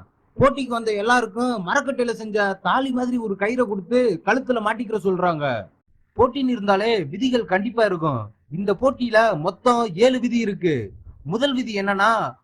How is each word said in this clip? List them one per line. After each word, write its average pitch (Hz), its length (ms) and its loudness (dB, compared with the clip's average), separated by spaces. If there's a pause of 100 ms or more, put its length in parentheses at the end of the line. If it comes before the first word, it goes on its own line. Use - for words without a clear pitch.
(400)
போட்டிக்கு 269 280 2
வந்த 226 260 -2
எல்லாருக்கும் 226 760 0
மரக்கட்டையில 247 440 0
செஞ்ச 208 420 -2
தாலி 240 380 0
மாதிரி 247 260 -2
ஒரு 214 220 -4
கயிறை 233 280 0
கொடுத்து 202 580 0
கழுத்துல 247 360 0
மாட்டிக்கிற 220 420 -2
சொல்றாங்க. 160 640 0 (520)
போட்டின்னு 254 320 2
இருந்தாலே 208 540 0
விதிகள் 220 420 -2
கண்டிப்பா 208 380 0
இருக்கும். 156 480 0 (200)
இந்த 196 300 -2
போட்டியில 233 580 2
மொத்தம் 233 540 0
ஏழு 247 260 4
விதி 240 180 0
இருக்கு. 160 540 -2 (320)
முதல் 233 300 0
விதி 240 260 -4
என்னன்னா, 196 640 0